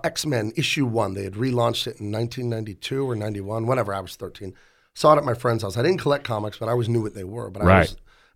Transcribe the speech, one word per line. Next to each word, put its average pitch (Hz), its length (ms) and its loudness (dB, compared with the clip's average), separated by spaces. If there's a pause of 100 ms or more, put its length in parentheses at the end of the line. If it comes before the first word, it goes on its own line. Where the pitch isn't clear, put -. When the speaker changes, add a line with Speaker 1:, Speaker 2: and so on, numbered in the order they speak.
Speaker 1:
X-Men 131 540 0
issue 143 300 2
one. 110 260 0
They 98 100 -6
had 95 100 -6
relaunched 117 520 0
it 113 140 -10
in 104 100 -6
nineteen 120 400 -4
ninety-two 113 580 -4
or 123 80 -2
ninety-one, 107 520 -4
whatever. 120 260 0
I 98 60 -4
was 90 160 -10
thirteen. 92 400 -12 (400)
Saw 156 180 6
it 151 40 6
at 147 60 2
my 123 120 0
friend's 117 260 0
house. 98 160 -6
I 117 60 2
didn't 180 160 2
collect 143 240 0
comics, 107 340 -4
but 113 100 -6
I 113 40 0
always 117 180 2
knew 117 140 2
what 107 100 -6
they 98 100 -10
were. 104 280 -10
But 98 100 -8
I 85 40 4
Speaker 2:
Right. 92 160 10
Speaker 1:
was, 80 140 0 (400)